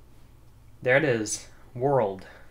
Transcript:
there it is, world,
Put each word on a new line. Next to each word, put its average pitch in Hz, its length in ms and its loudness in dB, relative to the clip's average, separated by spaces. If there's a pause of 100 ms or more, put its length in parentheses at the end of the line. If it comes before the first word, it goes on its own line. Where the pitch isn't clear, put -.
(840)
there 127 140 4
it 147 60 2
is, 113 440 -2 (260)
world, 120 540 0 (240)